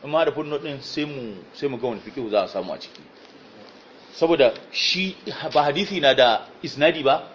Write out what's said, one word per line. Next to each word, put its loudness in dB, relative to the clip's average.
In -12
mu 0
haɗa 2
footnote -6
ɗin, -8
sai -6
mu, -12
sai -6
mu -4
ga -4
wani -4
fiqhu -10
za 2
a -4
samu -6
a -10
ciki. -20
Saboda 4
shi -4
ha-, -10
ba 4
hadisi 0
na 6
da 4
isnadi 0
ba? 2